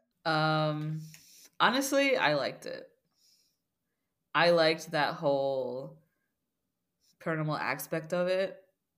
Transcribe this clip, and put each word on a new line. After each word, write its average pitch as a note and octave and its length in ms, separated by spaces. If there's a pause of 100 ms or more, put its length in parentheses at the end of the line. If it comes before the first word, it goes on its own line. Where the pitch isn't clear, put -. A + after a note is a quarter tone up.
(240)
Um, D#3 760 (600)
honestly, C#4 560
I D3 180
liked B2+ 320
it. - 240 (1400)
I E3 160
liked E3 400
that D3 240
whole C#3 840 (1200)
paranormal D#3 380
aspect D#3 540
of F3+ 160
it. F#3 320 (380)